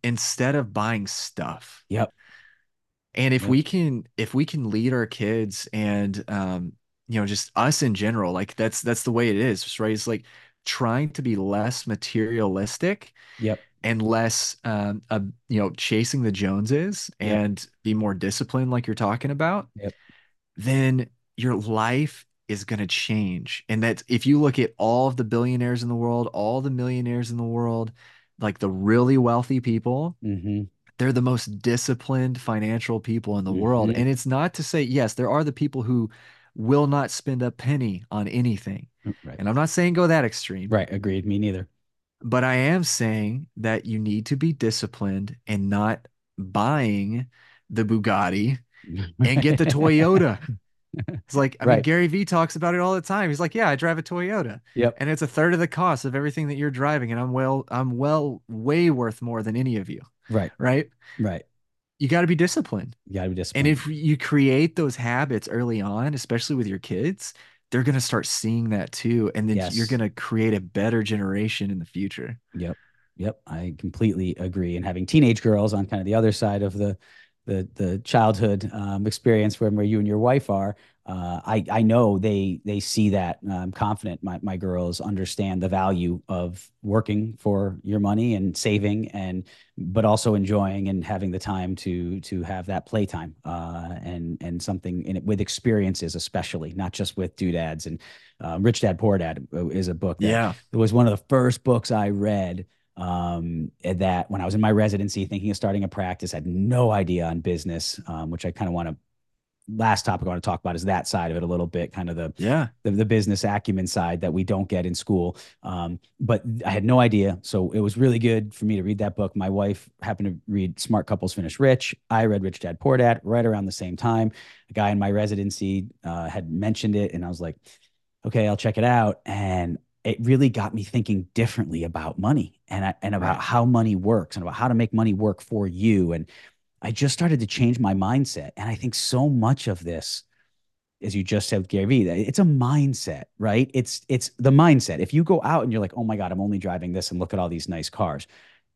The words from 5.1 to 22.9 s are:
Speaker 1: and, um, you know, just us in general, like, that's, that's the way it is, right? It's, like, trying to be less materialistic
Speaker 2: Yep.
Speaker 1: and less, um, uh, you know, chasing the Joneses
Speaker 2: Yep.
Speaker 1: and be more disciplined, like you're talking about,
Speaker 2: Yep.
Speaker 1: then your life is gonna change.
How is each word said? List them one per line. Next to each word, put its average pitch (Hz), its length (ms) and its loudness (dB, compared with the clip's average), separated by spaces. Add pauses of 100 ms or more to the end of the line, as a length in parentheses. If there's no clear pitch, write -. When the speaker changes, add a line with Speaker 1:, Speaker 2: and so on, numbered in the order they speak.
Speaker 1:
and, 101 560 0
um, 92 440 -4 (360)
you 110 120 -2
know, 101 60 0
just 101 300 -6
us 143 260 2
in 117 120 2
general, 101 380 0
like, 92 240 -4
that's, 113 260 -2
that's 117 220 -2
the 123 80 -2
way 117 180 2
it 98 60 2
is, 110 440 -2
right? 110 120 0
It's, 107 140 -4
like, 113 180 -4 (400)
trying 131 460 0
to 147 120 -8
be 117 140 0
less 101 500 -2
materialistic 110 1300 -2 (240)
Speaker 2:
Yep. 110 260 -2 (200)
Speaker 1:
and 110 180 0
less, 113 600 0
um, 104 460 -4
uh, 110 100 0 (280)
you 107 120 0
know, 98 100 0
chasing 120 520 0
the 110 100 0
Joneses 110 800 -2 (100)
Speaker 2:
Yep. 104 200 0
Speaker 1:
and 104 260 -2 (180)
be 110 100 0
more 104 200 0
disciplined, 110 560 -2
like 120 160 -2
you're 110 80 -4
talking 117 360 -2
about, 160 460 -2
Speaker 2:
Yep. 101 180 -8 (640)
Speaker 1:
then 131 520 2 (280)
your 120 200 0
life 113 680 -2 (220)
is 101 160 -6
gonna 104 220 -4
change. 98 840 -2